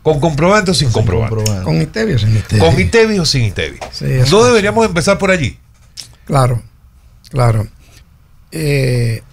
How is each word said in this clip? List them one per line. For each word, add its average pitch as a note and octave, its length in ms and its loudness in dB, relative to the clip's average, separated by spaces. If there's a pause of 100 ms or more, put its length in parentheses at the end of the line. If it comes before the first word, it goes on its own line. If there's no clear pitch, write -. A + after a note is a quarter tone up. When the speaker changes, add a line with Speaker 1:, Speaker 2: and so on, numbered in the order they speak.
Speaker 1:
¿con D3+ 180 0
comprobante F3 500 2
o - 20 0
sin C#3+ 160 0
Speaker 2:
Sin A2 40 0
Speaker 1:
comprobante? G#2+ 420 0
Speaker 2:
comprobante. G#2+ 300 -4
Speaker 3:
¿Con E2+ 160 0
itevi A3 320 -2
o A#2+ 60 0
sin A2 180 2
itevi? G#2 240 0
Speaker 1:
¿Con E3 180 4
itevi A3 400 2
o D#3+ 60 -2
sin C3+ 200 0
itevi? E2+ 320 -6 (140)
Speaker 3:
Sí, - 140 -10
eso C3 320 2
Speaker 1:
¿No A3+ 40 4
Speaker 3:
es. A#3+ 60 4
Speaker 1:
deberíamos A3 380 2
empezar F3+ 320 0
por F#3+ 140 0
allí? D#3 260 -2 (680)
Speaker 3:
Claro, B2+ 360 0 (680)
claro. A2+ 380 0 (840)
Eh, C3 800 -2